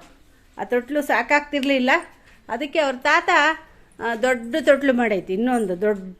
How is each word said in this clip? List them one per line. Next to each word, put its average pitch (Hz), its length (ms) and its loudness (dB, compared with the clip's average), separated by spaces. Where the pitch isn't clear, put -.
ಆ 196 60 -6
ತೊಟ್ಲು 247 380 -2
ಸಾಕಾಗ್ತಿರ್ಲಿಲ್ಲ, 277 880 0
ಅದಕ್ಕೆ 240 300 -4
ಅವ್ರ 277 200 0
ತಾತ, 320 320 2
ಆ, 233 140 -4
ದೊಡ್ಡ 233 460 -2
ತೊಟ್ಲು 277 320 4
ಮಾಡೈತಿ, 214 420 0
ಇನ್ನೊಂದು 220 460 -2
ದೊಡ್ಡ 196 400 -2